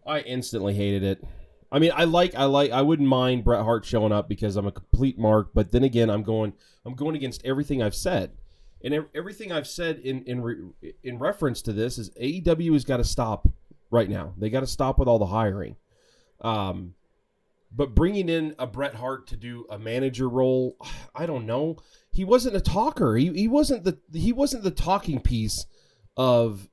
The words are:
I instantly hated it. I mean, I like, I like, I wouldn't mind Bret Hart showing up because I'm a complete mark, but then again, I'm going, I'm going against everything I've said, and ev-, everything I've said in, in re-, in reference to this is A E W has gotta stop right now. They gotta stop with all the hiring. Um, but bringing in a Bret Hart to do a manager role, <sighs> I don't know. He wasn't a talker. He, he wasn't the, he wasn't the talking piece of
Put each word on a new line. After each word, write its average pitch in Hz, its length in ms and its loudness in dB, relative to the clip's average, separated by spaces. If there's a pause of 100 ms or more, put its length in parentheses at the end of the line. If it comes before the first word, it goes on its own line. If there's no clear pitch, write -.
I 151 140 -2
instantly 113 560 -4
hated 101 280 0
it. 98 200 -2 (480)
I 139 80 2
mean, 165 160 6
I 160 80 2
like, 175 320 4
I 135 100 2
like, 139 260 4
I 131 120 2
wouldn't 143 260 4
mind 127 340 2
Bret 110 200 4
Hart 113 220 0
showing 107 260 2
up 104 180 0
because 101 260 -2
I'm 101 120 -2
a 98 40 -4
complete 127 460 0
mark, 107 380 2
but 107 160 2
then 120 120 4
again, 120 280 2
I'm 104 120 -2
going, 107 300 -2 (320)
I'm 127 80 -10
going 147 220 -4
against 131 300 -8
everything 139 360 -2
I've 107 140 0
said, 180 360 -2 (520)
and 131 100 -4
ev-, 151 200 -4
everything 190 380 -10
I've 147 160 -4
said 165 320 -6
in, 131 260 -8
in 123 160 -6
re-, 110 520 -10 (100)
in 123 160 -12
reference 135 440 -2
to 110 100 -4
this 117 240 -2
is 107 180 -10
A 120 100 -8
E 160 160 -4
W 165 320 2
has 139 120 2
gotta 131 180 0
stop - 460 2 (420)
right 110 180 4
now. 92 280 -6
They 104 120 -2
gotta 131 180 -2
stop 131 300 0
with 135 120 4
all 117 100 6
the 104 60 2
hiring. 95 500 -2 (680)
Um, 95 520 -4 (760)
but 127 240 -4
bringing 180 360 2
in 156 280 -2
a 131 100 -4
Bret 131 280 -6
Hart 127 320 -8
to - 80 -6
do 117 340 -12
a 104 80 -10
manager 123 520 -2
role, 127 480 2 (180)
<sighs> - 200 -18
I 170 100 -4
don't 135 200 -6
know. 147 320 -2 (360)
He 190 100 2
wasn't 233 320 4
a 185 60 0
talker. 190 560 2
He, 139 160 4
he 202 160 0
wasn't 262 340 2
the, 180 140 -2 (200)
he 175 140 2
wasn't 262 320 0
the 185 80 0
talking 170 480 -2
piece 110 460 -2 (500)
of 117 580 2